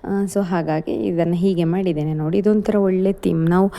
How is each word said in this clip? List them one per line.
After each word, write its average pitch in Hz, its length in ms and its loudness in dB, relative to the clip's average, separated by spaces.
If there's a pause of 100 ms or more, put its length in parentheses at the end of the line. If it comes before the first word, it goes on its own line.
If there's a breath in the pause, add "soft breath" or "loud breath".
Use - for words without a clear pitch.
ಆ, 196 200 -2
so 202 160 -2
ಹಾಗಾಗಿ 160 640 -2
ಇದನ್ನು 170 280 0
ಹೀಗೆ 175 300 2
ಮಾಡಿದ್ದೇನೆ 165 500 -2
ನೋಡಿ. 156 240 -2
ಇದೊಂಥರ 208 380 2
ಒಳ್ಳೆ 190 360 2
ಥೀಮ್. 170 340 0
ನಾವು 185 320 4